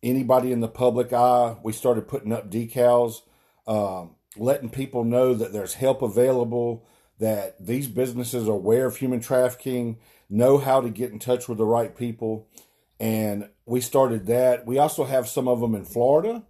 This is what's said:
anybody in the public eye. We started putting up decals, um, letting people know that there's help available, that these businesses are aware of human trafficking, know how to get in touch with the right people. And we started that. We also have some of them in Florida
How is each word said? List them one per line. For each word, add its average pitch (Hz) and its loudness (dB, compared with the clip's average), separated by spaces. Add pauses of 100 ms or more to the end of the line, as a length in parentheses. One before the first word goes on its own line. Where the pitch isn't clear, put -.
anybody 127 2
in 120 0
the 113 -2
public 123 0
eye. 120 4
We 110 -6
started 113 0
putting 113 -6
up 107 -6
decals, 117 2 (440)
um, 95 -4 (220)
letting 123 -2
people 127 -6
know 123 2
that 110 -6
there's 107 -8
help 131 2
available, 120 0 (320)
that 104 -4
these 127 -4
businesses 120 -4
are 110 2
aware 107 2
of 117 -4
human 127 -2
trafficking, 123 -2 (300)
know 123 4
how 135 2
to 120 -4
get 113 -8
in 107 -14
touch 123 -2
with 113 -6
the 110 2
right 117 0
people. 113 -8 (500)
And 107 -4 (180)
we 123 -2
started 120 0
that. 120 2
We 123 -2
also 151 0
have 127 -2
some 127 -4
of 123 2
them 113 0
in 98 -6
Florida 165 0